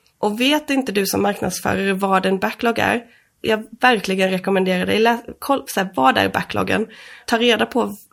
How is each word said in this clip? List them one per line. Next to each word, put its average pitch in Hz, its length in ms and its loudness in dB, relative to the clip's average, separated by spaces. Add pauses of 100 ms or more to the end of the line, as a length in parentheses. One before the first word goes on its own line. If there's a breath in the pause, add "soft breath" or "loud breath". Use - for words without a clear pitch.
(180)
Och 208 220 -2
vet 294 300 0
inte 269 220 0
du 196 140 0
som 196 160 0
marknadsförare 196 680 -2
vad 190 340 0
en 190 120 2
backlog 226 400 -2
är, 208 240 0 (380 soft breath)
jag 220 240 -2 (160)
verkligen 190 500 2
rekommenderar 185 560 0
dig, 196 120 0
lä-, 233 240 2 (160)
koll, 269 280 -2
så - 140 -4
här, 190 140 -2
vad 262 240 4
är 196 100 2
backloggen? 196 580 -2 (400 loud breath)
Ta 233 120 0
reda 233 280 2
på 208 260 -2 (200)